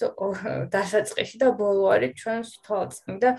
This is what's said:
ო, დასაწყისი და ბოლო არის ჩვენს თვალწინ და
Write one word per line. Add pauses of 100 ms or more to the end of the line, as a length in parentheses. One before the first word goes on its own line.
ო, (420)
დასაწყისი
და
ბოლო
არის
ჩვენს (100)
თვალწინ
და